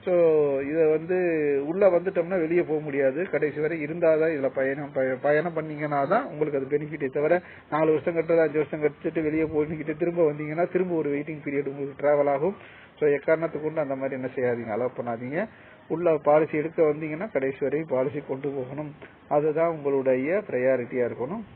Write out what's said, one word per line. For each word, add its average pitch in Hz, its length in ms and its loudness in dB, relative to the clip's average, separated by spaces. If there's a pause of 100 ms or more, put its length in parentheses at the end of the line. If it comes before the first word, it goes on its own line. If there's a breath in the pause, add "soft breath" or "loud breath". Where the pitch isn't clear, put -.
So, 180 100 2 (440)
இதை 151 300 2
வந்து 160 260 0 (520)
உள்ள 190 220 4
வந்துட்டோம்னா 175 500 0
வெளியே 165 240 2
போக 151 160 -2
முடியாது. 143 500 0
கடைசி 147 300 0
வரை 156 240 -2
இருந்தாதான் 160 540 2
இதுல 135 120 0
பயணம், 139 440 -2
பய-, 131 280 0
பயணம் 151 320 2
பண்ணீங்கன்னா 151 520 -2
தான் 220 200 2
உங்களுக்கு 147 340 -2
அது 139 180 -2
பெனிஃபிட்டே 147 320 -4
தவிர, 156 320 2 (280 loud breath)
நாலு 156 220 2
வருஷம் 160 240 0
கட்டுறது, 165 260 2
அஞ்சு 156 160 2
வருஷம் 151 260 -4
கழிச்சுட்டு 156 380 -2
வெளியே 156 220 0
போய்க்கிட்டு 151 540 -2
திரும்ப 170 340 2
வந்தீங்கன்னா, 151 400 -4
திரும்ப 180 240 0
ஒரு 143 200 -2
வெயிட்டிங் 147 280 -8
பீரியட் 139 240 -4
உங்களுக்கு 139 400 -4
டிராவல் 147 240 4
ஆகும். 151 240 0 (440 loud breath)
So, 151 100 4
எக்காரணத்துக்கு 160 520 0
கொண்டு 156 200 -4
அந்த 139 140 -2
மாதிரி 135 260 -6
என்ன 127 140 -6
செய்யாதீங்க, 120 420 -2
அலோவ் 123 220 -4
பண்ணாதீங்க. 123 480 -6 (400 loud breath)
உள்ள 160 360 2
பாலிசி 151 340 4
எடுக்க 165 260 0
வந்தீங்கன்னா, 156 480 -2
கடைசி 135 280 -2
வரை 147 280 -2
பாலிசி 135 400 -2
கொண்டு 139 220 -6
போகணும். 139 460 -8 (340 loud breath)
அதுதான் 156 400 2
உங்களுடைய 139 760 0
ப்ரையாரிட்டியா 127 640 0
இருக்கணும். 139 320 -6 (120)